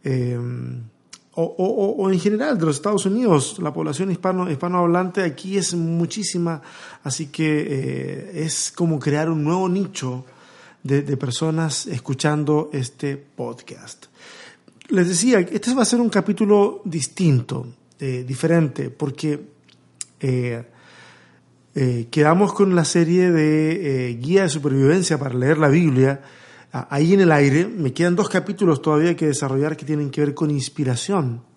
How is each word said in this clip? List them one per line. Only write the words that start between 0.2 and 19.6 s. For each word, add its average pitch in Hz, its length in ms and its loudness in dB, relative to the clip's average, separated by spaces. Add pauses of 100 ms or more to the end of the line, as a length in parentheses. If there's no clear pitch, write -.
o, 165 100 -2
o, 185 220 -2
o, 208 360 0
o 190 80 2
en 190 80 2
general 214 400 0
de 160 80 0
los 147 120 0
Estados 202 280 -2
Unidos, 190 540 2
la 151 140 -4
población 160 360 -4
hispano, 180 400 -2
hispanohablante 175 720 0
aquí 185 360 -4
es 175 160 -2
muchísima, 170 880 -2 (420)
así 147 220 -6
que, 151 420 -2
eh, 135 760 -6
es - 280 -6
como 165 260 0
crear 151 300 0
un 156 140 -2
nuevo 185 240 0
nicho 135 580 -4 (560)
de, 139 200 0
de 143 160 -4
personas 156 680 -2
escuchando 151 840 -2
este 139 460 -6
podcast. - 880 -14 (800)
Les 180 220 2
decía, 196 320 4
este 214 320 -2
va 262 80 2
a 214 40 4
ser 240 140 2
un 233 100 2
capítulo 202 760 2
distinto, 139 800 0 (320)
eh, 127 260 -6
diferente, 147 640 0
porque, 147 560 -6 (760)